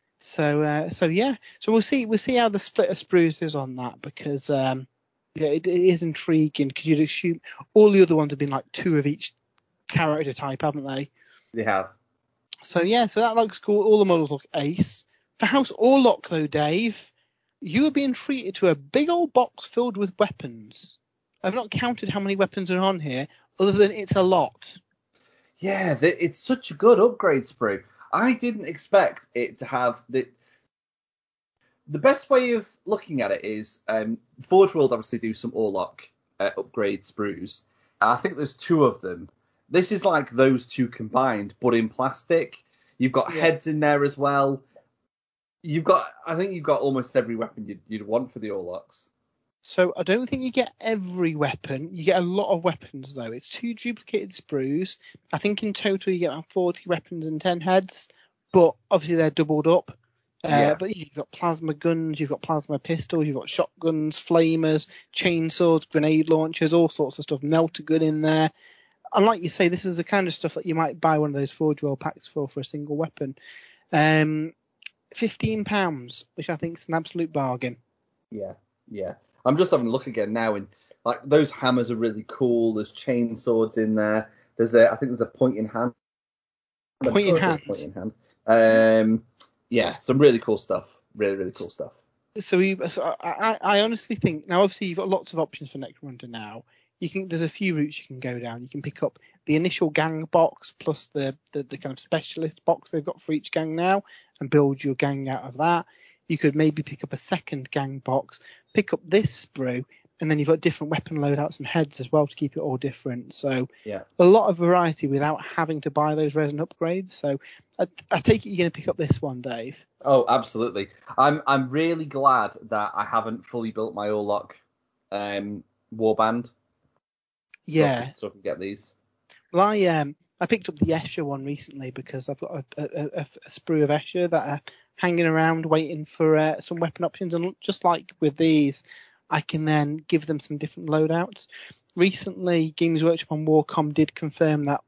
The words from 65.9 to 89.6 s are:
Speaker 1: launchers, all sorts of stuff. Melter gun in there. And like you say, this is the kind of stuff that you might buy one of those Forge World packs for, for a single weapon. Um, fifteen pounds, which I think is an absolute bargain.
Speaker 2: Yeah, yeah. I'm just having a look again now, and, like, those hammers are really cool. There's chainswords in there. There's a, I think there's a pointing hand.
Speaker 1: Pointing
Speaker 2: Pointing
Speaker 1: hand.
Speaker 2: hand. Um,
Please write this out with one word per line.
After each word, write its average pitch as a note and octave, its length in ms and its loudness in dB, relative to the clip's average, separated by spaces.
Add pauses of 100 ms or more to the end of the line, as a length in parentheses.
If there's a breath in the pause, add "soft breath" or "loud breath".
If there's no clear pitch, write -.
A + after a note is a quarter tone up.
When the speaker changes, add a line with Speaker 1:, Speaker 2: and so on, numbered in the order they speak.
Speaker 1:
launchers, D#3+ 460 2
all E3 140 6
sorts D3 300 -4
of D3+ 40 -8
stuff. C#3 220 -4
Melter D#3+ 400 0
gun D#3 180 2
in D#3 180 0
there. D#3 300 2 (640 soft breath)
And G3+ 120 6
like G#3+ 160 2
you E3+ 80 -4
say, F3+ 180 2
this F3+ 160 -2
is F3 140 -4
the E3+ 60 -4
kind G3 220 0
of E3 60 -4
stuff - 220 -6
that D#3 120 -6
you E3 80 -2
might D#3 260 -2
buy D#3+ 180 4
one D3+ 120 0
of C#3 60 -6
those C#3 160 -4
Forge D3+ 300 -2
World C#3 180 -4
packs - 260 -12
for, C#3 220 -6
for C#3+ 120 -10
a C3 40 -10
single D3 320 -8
weapon. D3+ 400 -6 (560 loud breath)
Um, D#3 640 2 (600)
fifteen A3 500 -4
pounds, E3 600 -4 (100)
which D#3+ 160 -10
I D#3+ 60 -2
think E3 220 -8
is - 100 -20
an D#3+ 60 -4
absolute E3 380 -4
bargain. B2+ 440 -4 (560)
Speaker 2:
Yeah, G2+ 220 -10 (360)
yeah. G2 240 -8 (300)
I'm C3+ 120 2
just F3+ 160 2
having B2 160 2
a - 20 -2
look C3+ 160 -2
again G#2+ 260 -4
now, A2+ 220 0
and, G2+ 140 -8 (360 soft breath)
like, A#2+ 200 -2
those D3 260 4
hammers B2+ 400 0
are A#2+ 60 -4
really A2 320 -4
cool. A#2 460 0
There's G#2+ 180 -6
chainswords A#2 840 -2
in A2 200 0
there. G#2+ 340 0 (260 soft breath)
There's A#2 200 2
a, A#2 100 10
I A2 80 4
think B2+ 160 -4
there's A#2+ 100 -4
a A#2 60 0
pointing A2+ 400 0
hand. A#2 260 -4 (1080)
Speaker 1:
Pointing F3 380 4
Speaker 2:
Pointing D3 520 -4
Speaker 1:
hand. G2 200 -10 (340)
Speaker 2:
hand. A2+ 640 6
Um, A2+ 140 0 (440)